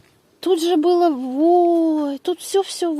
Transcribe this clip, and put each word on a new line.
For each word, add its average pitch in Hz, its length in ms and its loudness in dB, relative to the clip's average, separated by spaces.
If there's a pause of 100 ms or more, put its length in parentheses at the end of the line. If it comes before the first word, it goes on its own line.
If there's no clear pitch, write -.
(400)
Тут 339 200 0
же 339 160 0
було, 349 320 2 (1000)
ой, 277 100 -6
тут 349 220 -6
все-все 359 600 -4